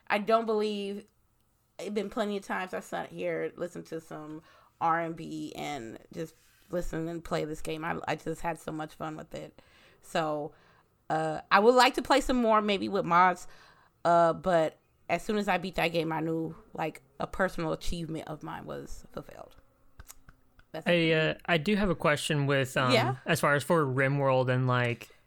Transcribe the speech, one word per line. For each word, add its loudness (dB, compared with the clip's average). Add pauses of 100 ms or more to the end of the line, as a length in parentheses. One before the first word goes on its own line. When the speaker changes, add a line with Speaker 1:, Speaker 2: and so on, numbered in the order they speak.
Speaker 1:
I 2
don't 2
believe, -2 (720)
it -10
been -4
plenty -4
of -10
times -6
I -6
sat -8
here, -4
listened -8
to -10
some -14 (400)
R 2
and -4
B, -10
and -10 (160)
just -10 (340)
listen -4
and -8
play -4
this -8
game. -6
I, -4 (100)
I -2
just -8
had -4
so -10
much -8
fun -10
with -16
it. -14 (440)
So, -4 (580)
uh, -2 (120)
I 8
would 8
like 6
to 0
play 4
some 0
more, 4
maybe 0
with 0
mods, 4 (580)
uh, 6
but 2 (320)
as -2
soon -2
as -2
I 2
beat -8
that 2
game, 0
I -2
knew, -2 (180)
like, -6 (180)
a -4
personal -2
achievement -4
of -12
mine -12
was -12
fulfilled. -16 (1160)
That's -6
Speaker 2:
I, 4
Speaker 1:
it. 4
Speaker 2:
uh, 2 (120)
I 2
do 0
have 2
a -2
question 2
with, 2
um, 4
Speaker 1:
Yeah? 2 (120)
Speaker 2:
as 2
far 4
as 2
for 2
RimWorld 2
and, 2
like, 0 (180)